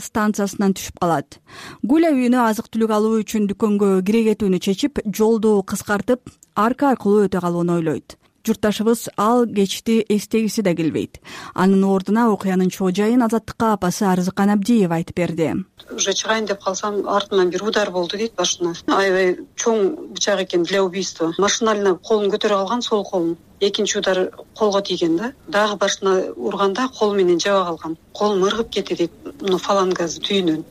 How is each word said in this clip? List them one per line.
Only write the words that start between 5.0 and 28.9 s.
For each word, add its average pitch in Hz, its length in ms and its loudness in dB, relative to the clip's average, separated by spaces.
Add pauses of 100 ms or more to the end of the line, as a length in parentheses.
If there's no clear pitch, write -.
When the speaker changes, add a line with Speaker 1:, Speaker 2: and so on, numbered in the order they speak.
Speaker 1:
жолду 214 560 2
кыскартып, 208 560 -2 (340)
арка 254 380 2
аркылуу 208 380 2
өтө 190 100 -2
калууну 175 400 0
ойлойт. - 380 -4 (280)
Журтташыбыз 220 680 0
ал 233 280 4
кечти 208 640 0
эстегиси 214 540 0
да 185 100 2
келбейт. 151 460 -2 (340)
Анын 190 300 4
ордуна 196 480 2
окуянын 185 400 0
чоо 185 240 0
жайын 226 300 2
Азаттыкка 226 480 0
апасы 190 340 0
Арзыкан 185 440 0
Абдиева 202 440 2
айтып 165 220 -4
берди. 165 500 -2 (240)
Speaker 2:
Уже - 220 -2
чыгайын 214 340 -2
деп 196 160 -6
калсам, 202 460 -4
артыман 196 420 2
бир 185 140 -4
удар 208 260 0
болду 180 260 -4
дейт 226 200 -4
башына. 175 400 -2 (100)
Аябай 190 540 2 (160)
чоң 214 580 -2
бычак 190 300 -2
экен 180 180 0
для 190 220 0
убийства. 175 540 -4
Машинально 202 580 2
колун 208 340 0
көтөрө 208 300 0
алган, 226 220 -2
сол 208 200 -2
колун. 170 340 -4 (220)
Экинчи 202 400 -2
удар 190 320 -2 (240)
колго 196 260 0
тийген 175 360 0
да. 226 160 -4 (160)
Дагы 208 280 0
башына 196 600 0
урганда 202 600 -2
кол 208 200 0
менен 175 240 4
жаба 196 240 2
калган. 165 320 -8 (160)
Колун 208 340 0
ыргып 220 240 -2
кетти 190 240 -4